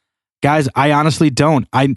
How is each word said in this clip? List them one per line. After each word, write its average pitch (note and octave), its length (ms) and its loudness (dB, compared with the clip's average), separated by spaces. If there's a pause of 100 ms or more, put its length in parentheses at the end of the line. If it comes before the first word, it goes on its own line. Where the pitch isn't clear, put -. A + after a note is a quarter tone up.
(420)
Guys, C#3+ 320 0
I C#3+ 180 0
honestly D3+ 380 0
don't. C#3+ 420 0
I, C3+ 240 0